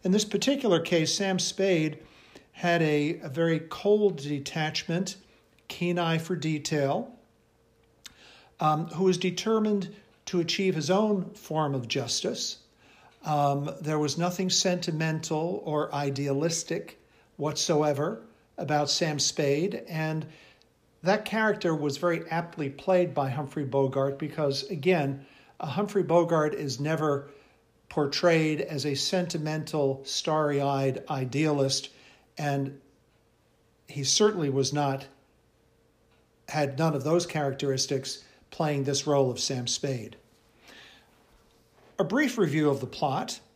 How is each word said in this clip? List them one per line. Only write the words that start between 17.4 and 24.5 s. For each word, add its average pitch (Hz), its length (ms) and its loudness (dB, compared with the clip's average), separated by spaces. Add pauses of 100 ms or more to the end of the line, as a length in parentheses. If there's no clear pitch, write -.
about 147 320 0
Sam 156 300 0
Spade, 151 680 0
and 156 360 -4 (800)
that 208 240 2
character 208 480 0
was 147 240 -2
very 165 320 0
aptly 165 400 -4
played 180 420 2
by 135 160 0
Humphrey 143 360 -4
Bogart 135 540 0
because, 143 520 -2